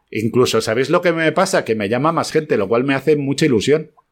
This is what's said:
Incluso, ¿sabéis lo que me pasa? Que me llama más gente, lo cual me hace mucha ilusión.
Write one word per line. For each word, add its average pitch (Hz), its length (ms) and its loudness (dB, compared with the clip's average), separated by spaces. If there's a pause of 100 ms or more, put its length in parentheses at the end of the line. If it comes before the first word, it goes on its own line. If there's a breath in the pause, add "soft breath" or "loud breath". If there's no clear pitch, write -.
Incluso, 113 520 0
¿sabéis 123 280 -2
lo 175 120 2
que 175 120 0
me 160 180 0
pasa? 185 320 0
Que 113 120 -2
me 104 140 -4
llama 135 220 0
más 147 200 -4
gente, 151 260 0
lo 98 100 0
cual 117 160 2
me 139 120 0
hace 151 200 2
mucha 139 300 -2
ilusión. 143 460 0 (200)